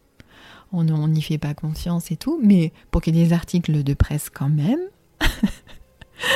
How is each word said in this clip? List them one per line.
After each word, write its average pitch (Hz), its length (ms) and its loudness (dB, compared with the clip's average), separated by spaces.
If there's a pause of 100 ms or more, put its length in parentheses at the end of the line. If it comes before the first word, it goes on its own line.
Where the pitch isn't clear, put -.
(720)
on, 165 160 0
on 156 180 0
n'y 156 140 2
fait 156 160 -4
pas 147 160 -6
confiance 165 580 -6
et 160 60 -6
tout, 320 260 -4
mais 180 300 4 (180)
pour 175 100 0
qu'il 165 140 0
y 165 60 4
ait 170 40 4
des 165 80 4
articles 165 500 0
de 139 100 0
presse - 360 0
quand 139 200 -4
même. 160 320 2 (400)
<laughs> - 60 4 (1080)